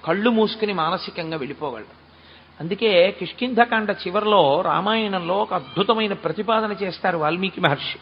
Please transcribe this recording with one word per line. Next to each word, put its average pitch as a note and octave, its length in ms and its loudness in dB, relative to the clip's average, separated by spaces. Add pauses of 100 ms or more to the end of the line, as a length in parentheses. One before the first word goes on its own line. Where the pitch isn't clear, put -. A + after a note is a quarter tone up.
కళ్ళు G3+ 240 2
మూసుకుని G#3+ 440 0
మానసికంగా E3 640 -4
వెళ్ళిపోగలడు. C#3 640 -10 (600)
అందుకే G3 580 4
కిష్కింధకాండ A3 760 0 (120)
చివరిలో F#3 540 4
రామాయణంలో F#3 720 0
ఒక G3+ 200 -2
అద్భుతమైన G3 600 0
ప్రతిపాదన G#3 720 -2
చేస్తారు F3+ 340 -2
వాల్మీకి E3+ 440 -2
మహర్షి. D3 400 0